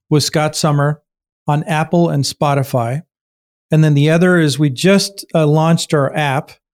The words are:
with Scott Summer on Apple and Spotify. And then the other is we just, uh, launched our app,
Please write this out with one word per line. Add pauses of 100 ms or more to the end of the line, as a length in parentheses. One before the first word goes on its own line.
(120)
with
Scott
Summer (460)
on
Apple
and
Spotify. (680)
And
then
the
other
is
we
just,
uh,
launched
our
app, (240)